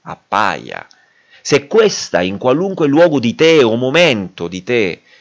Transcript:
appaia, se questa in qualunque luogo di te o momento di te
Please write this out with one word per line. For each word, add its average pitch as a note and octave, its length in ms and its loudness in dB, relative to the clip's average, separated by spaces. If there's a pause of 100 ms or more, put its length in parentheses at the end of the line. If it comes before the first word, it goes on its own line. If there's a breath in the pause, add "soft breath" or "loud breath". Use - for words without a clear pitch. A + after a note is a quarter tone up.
appaia, C2 840 -6 (600 soft breath)
se C#3+ 200 0
questa G3+ 560 0
in F#2 160 -4
qualunque E3 480 -2
luogo D3 340 4
di A2+ 140 -2
te D#3+ 280 4
o A2+ 120 2
momento B2 720 -2
di F2+ 140 -10
te A2+ 400 -2 (180 soft breath)